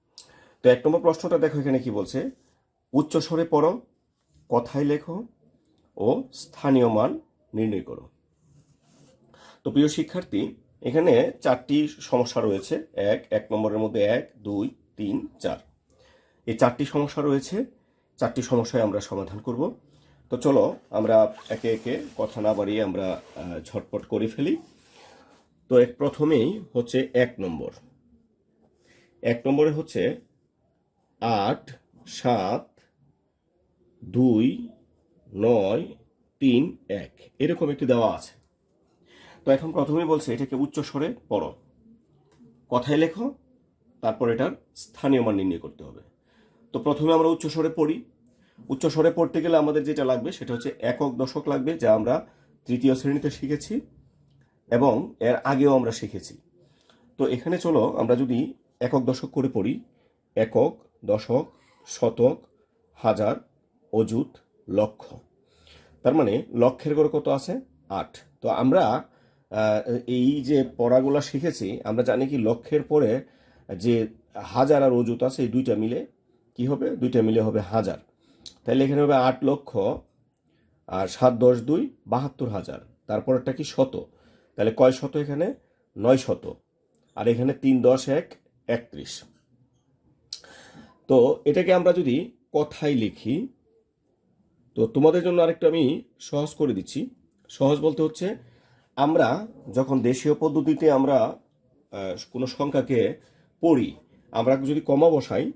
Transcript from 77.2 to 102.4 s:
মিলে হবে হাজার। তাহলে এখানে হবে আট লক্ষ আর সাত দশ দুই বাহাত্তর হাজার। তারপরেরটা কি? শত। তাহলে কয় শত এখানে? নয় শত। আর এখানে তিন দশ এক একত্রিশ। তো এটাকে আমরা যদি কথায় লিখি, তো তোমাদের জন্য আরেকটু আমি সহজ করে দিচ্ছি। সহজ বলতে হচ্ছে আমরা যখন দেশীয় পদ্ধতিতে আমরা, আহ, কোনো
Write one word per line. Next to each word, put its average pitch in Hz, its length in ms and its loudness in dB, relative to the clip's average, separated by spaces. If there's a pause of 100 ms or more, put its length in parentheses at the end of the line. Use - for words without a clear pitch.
মিলে 110 180 4
হবে 110 200 0
হাজার। 92 380 -2 (640)
তাহলে 135 200 2
এখানে 143 180 2
হবে 139 120 4
আট 127 300 2
লক্ষ 135 340 -2 (1080)
আর 92 220 -4
সাত 127 260 2
দশ 123 260 4
দুই 165 300 -2 (160)
বাহাত্তর 123 420 -4
হাজার। 90 320 -10 (260)
তারপরেরটা 127 460 -2
কি? 147 120 -8
শত। - 440 -2 (480)
তাহলে 110 200 2
কয় 131 160 6
শত 135 240 -8
এখানে? 147 380 -2 (440)
নয় 120 180 4
শত। - 380 -6 (600)
আর 107 140 -2
এখানে 120 260 0
তিন 131 280 2
দশ 131 260 4
এক 151 260 -4 (320)
একত্রিশ। - 580 -8 (1800)
তো 131 360 6
এটাকে 175 300 2
আমরা 175 180 4
যদি 165 400 0 (200)
কথায় 147 420 -2
লিখি, 120 540 -4 (1300)
তো 110 120 2
তোমাদের 160 360 4
জন্য 175 200 2
আরেকটু 170 240 0
আমি 156 360 2 (160)
সহজ 147 360 -6
করে 135 200 -2
দিচ্ছি। 139 360 -8 (380)
সহজ 143 320 2
বলতে 156 220 0
হচ্ছে 180 340 -4 (600)
আমরা 151 500 2 (260)
যখন 131 300 0
দেশীয় 131 320 0
পদ্ধতিতে 151 560 2
আমরা, 135 300 4
আহ, - 960 -8 (140)
কোনো 127 160 -6